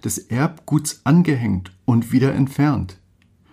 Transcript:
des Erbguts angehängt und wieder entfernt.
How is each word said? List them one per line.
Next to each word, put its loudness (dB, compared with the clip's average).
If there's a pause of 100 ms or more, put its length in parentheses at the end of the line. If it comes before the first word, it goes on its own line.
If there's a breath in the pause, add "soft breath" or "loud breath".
des -6
Erbguts -4
angehängt 0 (100)
und 0
wieder 2
entfernt. -2 (560 soft breath)